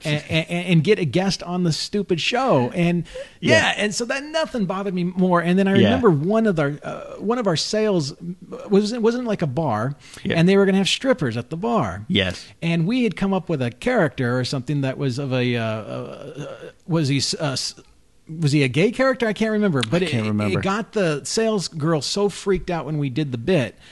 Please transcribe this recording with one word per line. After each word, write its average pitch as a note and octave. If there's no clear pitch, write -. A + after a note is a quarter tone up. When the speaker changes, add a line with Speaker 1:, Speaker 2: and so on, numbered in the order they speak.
Speaker 1:
and, D3+
and, D#3+
and F3
get G3+
a F3+
guest F3+
on F3+
the E3
stupid F#3+
show. G3+
And E3+
Speaker 2:
Yeah. D4+
Speaker 1:
yeah, D#4
and G#3
so A#3+
that C4+
nothing D4
bothered F#3+
me F3+
more. F3+
And F3
then G3
I G3
Speaker 2:
Yeah. -
Speaker 1:
remember A#3
one G3
of E3+
our, C#3+
uh, D3+
one A#3
of G#3
our D#3+
sales F#3
was, G#3
it A#3+
wasn't A#3+
like G#3+
a D#3
bar, B2+
Speaker 2:
Yeah. E3+
Speaker 1:
and E3+
they G3
were G3
gonna F#3+
have G3
strippers C#3
at A#2+
the D#3+
bar. D#3
Speaker 2:
Yes. F#2+
Speaker 1:
And E3
we B3
had G#3+
come G3
up F3+
with C#3+
a A#2+
character B2+
or B2
something C#3
that C3
was C3
of C#3
a, B2
uh, A#2
uh, A#2+
was D3+
he C#3
s-, -
uh, D3
s-, -
was D#3
he D3
a C3
gay D#3+
character? B3+
I G#3+
can't A3
remember. G3+
But F3
Speaker 2:
I -
can't A#2+
Speaker 1:
it, -
Speaker 2:
remember. G#2+
Speaker 1:
it -
got G3
the D#3
sales A3
girl D#3
so G3+
freaked F#3
out D#3+
when D3
we C#3+
did C3+
the A#2+
bit B2+